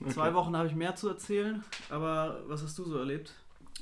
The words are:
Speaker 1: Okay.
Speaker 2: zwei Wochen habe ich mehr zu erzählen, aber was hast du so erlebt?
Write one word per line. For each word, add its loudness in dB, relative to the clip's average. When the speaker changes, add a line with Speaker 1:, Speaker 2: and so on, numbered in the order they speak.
Speaker 1:
Okay. 0
Speaker 2:
zwei 4
Wochen 6
habe 4
ich 0
mehr 2
zu -2
erzählen, 0
aber 0
was -4
hast -6
du -4
so -2
erlebt? -2